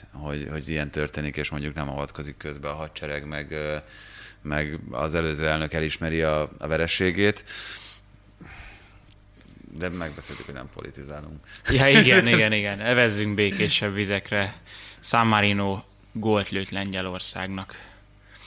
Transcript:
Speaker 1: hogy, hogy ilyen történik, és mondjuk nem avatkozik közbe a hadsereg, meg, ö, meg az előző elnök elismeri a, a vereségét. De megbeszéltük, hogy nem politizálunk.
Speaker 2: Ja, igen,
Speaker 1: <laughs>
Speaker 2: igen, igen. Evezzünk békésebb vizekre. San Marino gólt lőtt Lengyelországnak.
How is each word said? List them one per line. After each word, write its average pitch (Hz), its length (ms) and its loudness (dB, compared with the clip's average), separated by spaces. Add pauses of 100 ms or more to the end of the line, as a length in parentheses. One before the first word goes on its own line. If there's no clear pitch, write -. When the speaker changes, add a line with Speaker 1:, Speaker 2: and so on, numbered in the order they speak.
(120)
Speaker 1:
hogy, 73 400 -8
hogy 76 180 -8
ilyen 76 220 -2
történik, 76 460 -4
és 73 120 -4
mondjuk 73 260 -6
nem 71 140 -4
avatkozik 71 480 -8
közbe 73 320 -8
a 73 60 -6
hadsereg, 76 520 -8
meg, 73 240 -8
ö, 76 240 -4 (640)
meg 76 380 -4 (120)
az 73 240 -2
előző 78 320 0
elnök 78 260 0
elismeri 80 480 -2
a, 76 360 2
a 76 100 -8
vereségét. 90 760 2 (2250)
De 90 120 -4
megbeszéltük, 80 560 -8
hogy 73 80 -14
nem 64 200 -12
politizálunk. 73 680 -14 (260)
Speaker 2:
Ja, 135 180 6
igen, 127 420 8
Speaker 1:
<laughs> 113 60 6
Speaker 2:
igen, 110 160 6
igen. 101 280 -2
Evezzünk 107 560 2
békésebb 98 580 2
vizekre. 98 640 -2 (440)
San 117 280 4
Marino 101 540 4 (300)
gólt 107 380 2
lőtt 98 200 -4
Lengyelországnak. 95 1080 -4 (720)